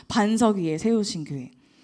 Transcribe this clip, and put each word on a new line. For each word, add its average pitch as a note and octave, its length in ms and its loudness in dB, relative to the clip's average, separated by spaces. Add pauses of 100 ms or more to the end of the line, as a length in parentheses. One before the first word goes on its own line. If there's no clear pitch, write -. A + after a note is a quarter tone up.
"반석 A3 500 2
위에 D#3+ 220 -2
세우신 G#3 460 -2
교회, C3+ 260 -10 (320)